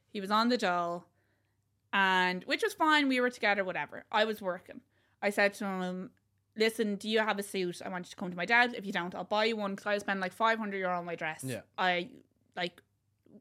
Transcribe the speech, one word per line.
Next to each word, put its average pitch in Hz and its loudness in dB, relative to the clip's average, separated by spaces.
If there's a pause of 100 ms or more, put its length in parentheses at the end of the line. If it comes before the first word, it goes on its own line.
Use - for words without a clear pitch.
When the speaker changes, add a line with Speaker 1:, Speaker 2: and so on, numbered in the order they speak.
Speaker 1:
He 214 -8
was 190 -6
on 220 4
the 247 4
dole. 175 0 (880)
And, 185 4
which - 0
was 427 0
fine, 302 4
we 254 2
were 247 2
together, 202 0
whatever. 170 -6
I 214 6
was 220 -2
working. 185 -8 (400)
I 208 0
said 202 2
to 208 -6
him, 185 -6 (460)
Listen, 220 0
do 208 -8
you 220 2
have 214 0
a 202 -4
suit? 185 -4
I - -8
want 180 -8
you - -20
to - -20
come 185 -8
to 175 -10
my 175 -4
dad. 240 4
If 196 -10
you 196 -4
don't, 180 -4
I'll 196 -8
buy 214 0
you 226 0
one, 202 -4
'cause - -18
I 208 0
spend, 196 -4
like, 185 -4
five 226 2
hundred 202 -6
euro 180 -2
on 175 -6
my 175 -6
dress. 160 -6
Speaker 2:
Yeah. 123 -6 (160)
Speaker 1:
I 180 0 (460)
like, 180 -6 (580)